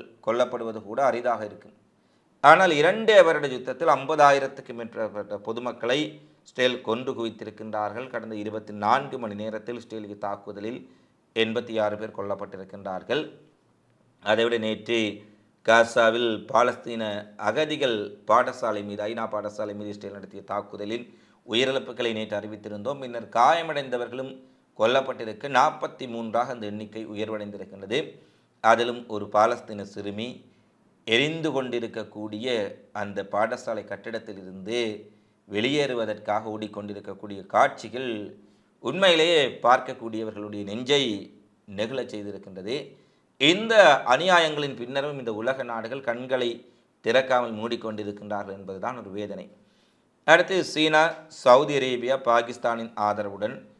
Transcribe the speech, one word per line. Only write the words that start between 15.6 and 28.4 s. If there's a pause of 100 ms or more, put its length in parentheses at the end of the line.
காசாவில் (160)
பாலஸ்தீன (340)
அகதிகள் (320)
பாடசாலை
மீது,
ஐநா
பாடசாலை
மீது
இஸ்ரேல்
நடத்திய
தாக்குதலில் (420)
உயிரிழப்புகளை
நேற்று
அறிவித்திருந்தோம்.
பின்னர்
காயமடைந்தவர்களும் (460)
கொல்லப்பட்டிருக்க
நாற்பத்தி
மூன்றாக
அந்த
எண்ணிக்கை
உயர்வடைந்திருக்கின்றது. (640)